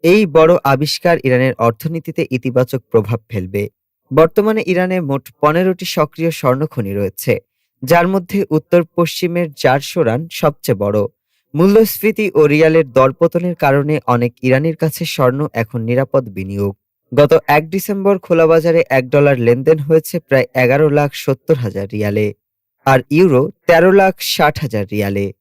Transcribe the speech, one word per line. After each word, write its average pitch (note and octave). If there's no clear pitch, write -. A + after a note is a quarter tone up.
এই F#3
বড় D#3+
আবিষ্কার D3+
ইরানের B2+
অর্থনীতিতে D#3+
ইতিবাচক B2+
প্রভাব A2
ফেলবে। G2
বর্তমানে G3+
ইরানে F#3
মোট C3+
পনেরোটি F3+
সক্রিয় D#3+
স্বর্ণ C3+
খনি G2+
রয়েছে, G2+
যার E3+
মধ্যে F#3+
উত্তর D#3
পশ্চিমের F3
জারসোরান C#3
সবচেয়ে C#3
বড়। G2+
মূল্যস্ফীতি G#3
ও D#3
রিয়ালের D#3+
দরপতনের E3+
কারণে C#3+
অনেক A#2+
ইরানির D3
কাছে D#3+
স্বর্ণ C3
এখন A#2
নিরাপদ C3
বিনিয়োগ। G2
গত C#3+
এক D#3
ডিসেম্বর G3
খোলা E3
বাজারে E3
এক C3
ডলার C#3+
লেনদেন C3+
হয়েছে D#3+
প্রায় -
এগারো C#3
লাখ D3
সত্তর C#3+
হাজার G2
রিয়ালে, G#2
আর C3+
ইউরো D3+
তেরো E3+
লাখ F#3+
ষাট D3+
হাজার G#2
রিয়ালে। G2+